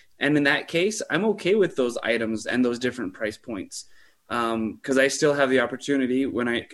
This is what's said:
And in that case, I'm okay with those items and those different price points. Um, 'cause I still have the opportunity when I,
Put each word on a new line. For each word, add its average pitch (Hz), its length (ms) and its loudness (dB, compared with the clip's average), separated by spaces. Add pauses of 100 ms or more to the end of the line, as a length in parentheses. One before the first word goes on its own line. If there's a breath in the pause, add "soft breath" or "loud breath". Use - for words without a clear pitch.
(200 soft breath)
And 147 160 2
in 143 80 2
that 143 240 2
case, 190 420 -2
I'm 165 160 0
okay 202 280 2
with 196 220 2
those 123 220 0
items 110 480 -2
and 123 180 2
those 120 160 0
different 123 340 -4
price 107 220 -6
points. 95 480 -12 (460)
Um, 113 520 -2
'cause 135 160 0
I 135 100 6
still 147 260 2
have 143 160 4
the 131 100 6
opportunity 131 680 0
when 120 220 -2
I, 117 260 -2